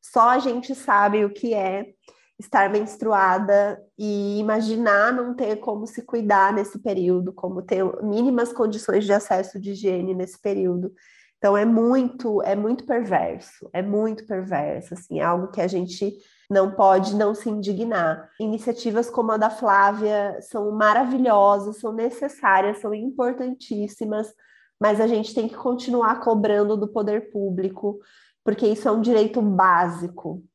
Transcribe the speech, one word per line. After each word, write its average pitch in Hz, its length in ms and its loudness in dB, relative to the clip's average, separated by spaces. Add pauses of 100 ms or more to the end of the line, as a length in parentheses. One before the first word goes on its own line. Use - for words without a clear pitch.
Só 233 300 4
a 254 80 4
gente 254 360 -4
sabe 208 500 2
o 202 60 0
que 226 220 -6
é 196 340 -2 (520)
estar 196 320 2
menstruada 202 1120 2 (160)
e 202 400 -2
imaginar 220 760 2
não 247 220 -4
ter 214 220 -2
como 208 300 -6
se 240 160 -12
cuidar 208 500 2
nesse 202 260 -4
período, 180 540 0
como 185 300 -8
ter 185 200 0 (200)
mínimas 240 500 0
condições 214 520 0
de 202 80 2
acesso 196 460 0
de 202 120 -8
higiene 185 440 -2
nesse 185 260 -8
período. 185 520 -2 (460)
Então, 202 180 4
é 202 80 2
muito, 233 760 2
é 196 120 0
muito 220 300 -2
perverso, 190 880 -4
é 180 100 -4
muito 214 440 -4
perverso, 185 680 -6
assim, 165 260 -10
é 151 40 0
algo 180 260 0
que 208 100 -6
a 175 60 0
gente 185 480 -4 (360)
não 196 200 4
pode 190 460 4
não 208 180 2
se 214 140 -8
indignar. 202 920 -4
Iniciativas 226 720 -4
como 220 220 0
a 214 40 0
da 214 140 2
Flávia 208 920 2
são 208 300 -6
maravilhosas, 214 1040 4
são 220 140 -6
necessárias, 220 840 0
são 214 160 -6
importantíssimas, 226 1400 -6 (480)
mas 208 200 2
a 220 60 4
gente 214 280 -2
tem 226 140 -2
que - 80 -12
continuar 240 640 0
cobrando 208 560 2
do 208 120 -4
poder 214 420 -4
público, 196 680 -4 (460)
porque 220 220 0
isso 214 200 0
é 214 60 2
um 226 80 0
direito 220 400 2
básico 175 1040 0 (100)